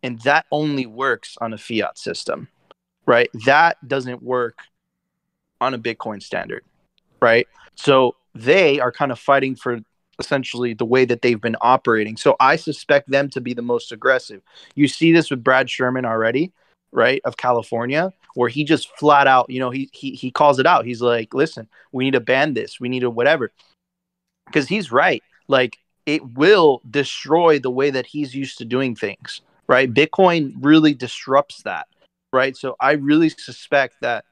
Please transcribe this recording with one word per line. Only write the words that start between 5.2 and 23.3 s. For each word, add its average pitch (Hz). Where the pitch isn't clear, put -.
on 131
a 120
Bitcoin 110
standard, -
right? 117
So 131
they 143
are 123
kind 143
of -
fighting 135
for 120
essentially 123
the 113
way 127
that 120
they've 120
been 113
operating. 113
So -
I 135
suspect 143
them 139
to 131
be 120
the 120
most 120
aggressive. 120
You 143
see 165
this 165
with 127
Brad 131
Sherman 127
already, 117
right, 123
of 123
California, 123
where 123
he 131
just 147
flat 143
out, 127
you 127
know, 131
he, 135
he, 139
he 131
calls 139
it 135
out. 147
He's 120
like, 117
"Listen, 131
we 127
need 135
to 131
ban 131
this. 110
We 123
need 127
to 123
whatever." 123